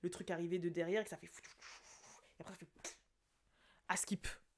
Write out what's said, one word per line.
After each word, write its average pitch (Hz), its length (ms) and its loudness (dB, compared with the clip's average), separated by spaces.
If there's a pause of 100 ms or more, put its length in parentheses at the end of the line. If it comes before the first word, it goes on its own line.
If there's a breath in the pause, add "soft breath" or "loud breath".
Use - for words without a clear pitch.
le 175 80 2
truc 180 220 -4
arriver 170 280 2
de 175 100 4
derrière, 175 340 4
que 214 60 -4
ça 175 80 -6
fait 170 100 -14
fou, - 160 -16
fou, - 160 -18
fou, - 240 -16
fou, - 380 -20 (160)
et - 40 -12
après, 190 120 -10
ça 170 60 -12
fait - 60 -12
pouf. - 320 -10 (880 soft breath)
À 185 80 6
skip. - 320 2 (300)